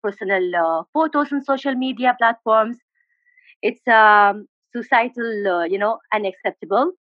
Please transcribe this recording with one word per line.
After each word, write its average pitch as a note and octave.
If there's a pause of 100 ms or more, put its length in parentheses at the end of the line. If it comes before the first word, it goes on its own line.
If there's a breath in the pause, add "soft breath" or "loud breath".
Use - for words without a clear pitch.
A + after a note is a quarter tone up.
personal, F#3+
uh, E3 (100)
photos D4
on C#4
social C4+
media B3+
platforms. A3+ (840 soft breath)
It's, -
um, G#3 (260)
societal, A#3
uh, F3
you F3
know, G#3+ (160)
unacceptable. G#3 (140)